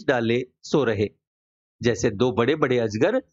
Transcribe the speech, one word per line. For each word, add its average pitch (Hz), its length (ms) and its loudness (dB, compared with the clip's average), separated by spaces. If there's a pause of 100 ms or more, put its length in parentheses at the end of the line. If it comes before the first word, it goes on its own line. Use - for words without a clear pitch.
डाले 120 360 0 (200)
सो 151 200 0
रहे, 107 240 0 (720)
जैसे 113 280 0
दो 110 220 0
बड़े-बड़े 127 480 0
अजगर 117 540 0